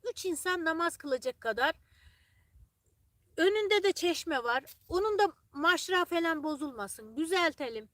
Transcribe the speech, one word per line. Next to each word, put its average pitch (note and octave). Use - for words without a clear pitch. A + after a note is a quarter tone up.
üç -
insan F4
namaz E4
kılacak B3+
kadar A#3
önünde G4+
de G4
çeşme D#4
var. B3
Onun G4
da G4
maşra F4
falan E4
bozulmasın. A#3
Düzeltelim, D4+